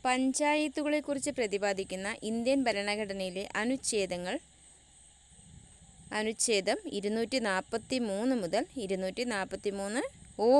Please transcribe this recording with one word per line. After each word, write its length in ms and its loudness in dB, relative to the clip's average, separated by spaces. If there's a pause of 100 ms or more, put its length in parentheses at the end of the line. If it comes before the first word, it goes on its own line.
പഞ്ചായത്തുകളെക്കുറിച്ച് 1300 2
പ്രതിപാദിക്കുന്ന 680 -2 (260)
ഇന്ത്യൻ 360 2
ഭരണഘടനയിലെ 760 -2 (180)
അനുച്ഛേദങ്ങൾ, 720 -2 (1800)
അനുച്ഛേദം 600 2 (180)
ഇരുന്നൂറ്റിനാപ്പത്തിമൂന്ന് 1400 0
മുതൽ 240 0 (220)
ഇരുന്നൂറ്റിനാപ്പത്തിമൂന്ന് 1160 -2 (440)
ഓ 20 8 (120)